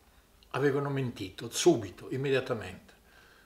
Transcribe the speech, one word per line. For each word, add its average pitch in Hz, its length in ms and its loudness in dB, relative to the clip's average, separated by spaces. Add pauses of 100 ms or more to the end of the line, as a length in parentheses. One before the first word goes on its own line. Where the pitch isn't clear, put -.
(520)
avevano 139 380 0
mentito, 120 600 -4
subito, 117 600 2
immediatamente. 127 840 -2 (520)